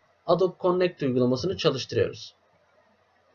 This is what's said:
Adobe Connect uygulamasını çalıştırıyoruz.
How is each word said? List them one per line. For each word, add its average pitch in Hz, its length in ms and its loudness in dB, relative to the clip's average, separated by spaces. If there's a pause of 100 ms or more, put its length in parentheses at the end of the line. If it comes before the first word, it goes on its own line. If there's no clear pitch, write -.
(260)
Adobe 175 340 2
Connect 180 440 0
uygulamasını 127 540 0
çalıştırıyoruz. - 800 -4 (1000)